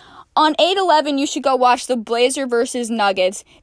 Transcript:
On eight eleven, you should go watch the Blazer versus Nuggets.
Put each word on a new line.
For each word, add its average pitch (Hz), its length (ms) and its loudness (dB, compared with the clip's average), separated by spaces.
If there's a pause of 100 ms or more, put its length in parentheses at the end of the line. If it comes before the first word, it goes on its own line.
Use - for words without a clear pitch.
(380)
On 311 200 2
eight 349 200 2
eleven, 311 400 2
you 277 80 0
should 294 180 -6
go 269 120 2
watch 247 320 2
the 247 100 -2
Blazer 247 500 -2
versus 240 420 -2
Nuggets. 202 540 -2 (200)